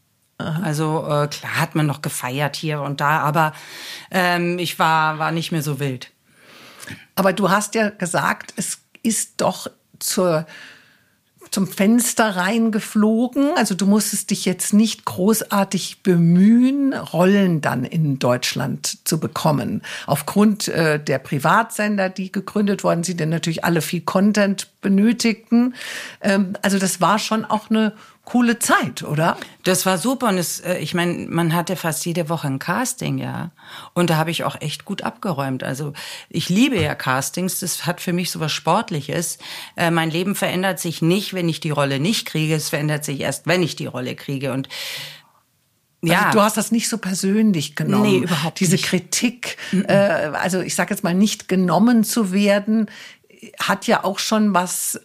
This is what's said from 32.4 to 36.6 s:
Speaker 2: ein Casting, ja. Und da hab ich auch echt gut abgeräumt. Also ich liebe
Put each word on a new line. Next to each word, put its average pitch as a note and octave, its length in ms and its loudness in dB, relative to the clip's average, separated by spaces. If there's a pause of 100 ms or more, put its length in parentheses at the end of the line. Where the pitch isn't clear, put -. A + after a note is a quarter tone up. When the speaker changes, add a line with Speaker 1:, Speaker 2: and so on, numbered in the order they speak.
Speaker 2:
ein C3+ 140 -4
Casting, E3+ 580 -4
ja. B2+ 320 -8 (420)
Und F3 160 2
da D#3+ 100 4
hab D#3+ 100 0
ich E3 160 -4
auch - 160 -4
echt - 240 -8
gut - 180 -8
abgeräumt. C3+ 640 -4
Also C#3+ 300 -6 (340)
ich - 200 -4
liebe A3+ 320 2